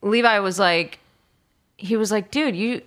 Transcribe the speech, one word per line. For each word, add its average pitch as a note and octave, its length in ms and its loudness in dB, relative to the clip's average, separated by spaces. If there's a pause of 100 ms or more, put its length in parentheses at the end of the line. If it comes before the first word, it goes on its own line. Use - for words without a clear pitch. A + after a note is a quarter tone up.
Levi A3+ 360 2
was F#3+ 220 -2
like, E3+ 400 0 (760)
he G#3 200 -2
was G#3+ 160 0
like, G#3 180 -2
"Dude, C#4+ 240 -2
you, A3 320 -4